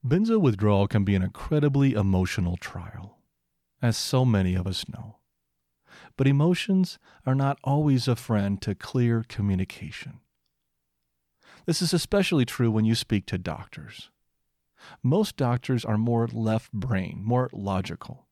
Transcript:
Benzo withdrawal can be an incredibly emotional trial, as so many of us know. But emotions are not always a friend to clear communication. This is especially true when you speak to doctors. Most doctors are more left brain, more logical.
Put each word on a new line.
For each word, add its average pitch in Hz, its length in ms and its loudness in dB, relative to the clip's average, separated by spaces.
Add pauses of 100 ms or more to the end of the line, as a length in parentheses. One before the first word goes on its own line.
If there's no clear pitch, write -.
Benzo 214 320 2
withdrawal 104 500 4
can 101 160 2
be 101 100 2
an 92 80 2
incredibly 139 720 2
emotional 92 640 0
trial, - 600 -14 (600)
as 117 160 2
so 131 300 0
many 95 280 2
of 92 120 -2
us 92 220 -6
know. - 320 -16 (1000)
But 131 80 4
emotions 175 720 2 (260)
are 131 100 2
not 139 300 0
always 139 420 2
a 123 80 2
friend 101 460 -2
to 104 140 -4
clear 117 520 0
communication. - 960 -6 (1400)
This - 160 -2
is 180 140 0
especially 175 500 2
true 117 260 0
when 110 140 2
you 113 100 4
speak 107 320 -2
to - 120 -6
doctors. - 720 -12 (920)
Most 185 340 0
doctors 123 480 -2
are 107 120 -2
more 117 300 0
left 113 460 -4
brain, 98 500 -4
more 123 300 0
logical. 95 800 -8